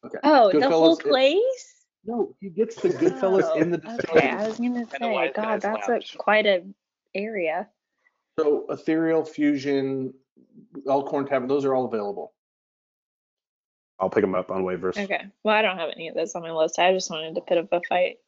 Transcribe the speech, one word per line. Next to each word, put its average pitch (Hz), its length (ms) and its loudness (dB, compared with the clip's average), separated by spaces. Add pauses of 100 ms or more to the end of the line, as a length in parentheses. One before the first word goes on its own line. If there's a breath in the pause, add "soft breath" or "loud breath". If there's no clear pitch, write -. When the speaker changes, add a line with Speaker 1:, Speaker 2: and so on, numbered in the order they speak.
Speaker 1:
Okay. - 160 -10
Speaker 2:
Oh, 269 280 8
the 247 160 4
whole 330 280 6
Speaker 1:
Goodfellas - 20 -12
is - 120 -12
Speaker 2:
place? 349 760 2 (180)
Speaker 1:
No, 220 360 -4
you 196 100 -12
get 190 320 -2
the 180 60 2
Goodfellas 190 560 2 (100)
Speaker 2:
Oh, 156 60 0
Speaker 1:
in 170 100 2
the 170 80 -2
Speaker 2:
okay. 226 180 -10
Speaker 1:
distillery. 156 340 2
Speaker 2:
I 202 180 -4
was 220 100 -8
gonna 240 220 -2
Speaker 3:
And 226 100 -10
the - 80 -10
Speaker 2:
say, 233 140 -4
Speaker 3:
Wise - 220 -2
Speaker 2:
God, 214 100 -4
Speaker 3:
Guys 214 180 -4
Speaker 2:
that's 214 260 -4
a, - 40 -2
Speaker 3:
Lounge. - 260 -6
Speaker 2:
quite 214 280 2
a 185 180 2 (500)
area. 196 540 -4 (720)
Speaker 1:
So 151 300 2
Ethereal, 160 560 0
Fusion, 135 880 -2 (760)
Elkhorn 139 380 0
Tavern, 127 220 -2
those 139 160 0
are 135 100 2
all 127 100 0
available. 101 480 -6 (1700)
Speaker 4:
I'll 95 100 0
pick 104 140 2
'em 95 100 -2
up 92 160 -4
on 95 140 -4
waivers. 92 340 -4
Speaker 2:
Okay. 196 280 -6 (180)
Well, 214 100 2
I 214 80 2
don't 190 160 -2
have 160 160 -6
any 165 140 -12
of - 80 -10
those 160 180 -4
on 170 80 -8
my 165 80 -10
list. 160 300 0
I 180 120 4
just 185 180 -2
wanted 160 260 -8
to - 40 -4
put 175 180 0
up 170 140 -4
a 180 160 0
fight. 180 400 0